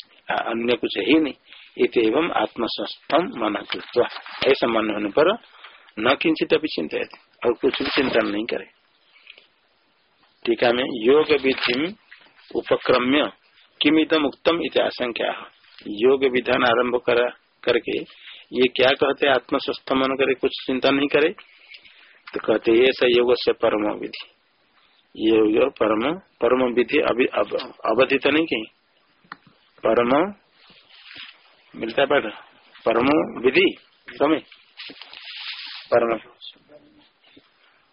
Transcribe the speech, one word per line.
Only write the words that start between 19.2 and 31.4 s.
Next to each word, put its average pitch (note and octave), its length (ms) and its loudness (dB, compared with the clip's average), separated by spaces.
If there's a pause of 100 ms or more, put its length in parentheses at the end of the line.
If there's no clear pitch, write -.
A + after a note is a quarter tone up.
हैं, C3+ 60 4
आत्मसंस्थ C3 580 -2
मन C3+ 100 2
करे, C3+ 320 0
कुछ C3 180 -2 (160)
चिंता C3 220 0
नहीं C#3 180 2
करे, D#3 280 2 (960)
तो - 60 -6
कहते A2+ 320 0
ये B2 200 6
स - 120 -4
योग A#2+ 320 4
से - 160 -2
परम G#2+ 480 0
विधि, - 320 -12 (880)
ये A2 140 2
योग A2 400 4
परम, A2+ 460 0
परम B2 560 0
विधि B2 260 0
अभी B2+ 260 0
अब-, - 380 -4
अवधि B2 540 0
तो C#3 120 0
नहीं D#3 160 0
कहीं, A#2 180 -4 (1200)
Parma B2 480 2 (1500)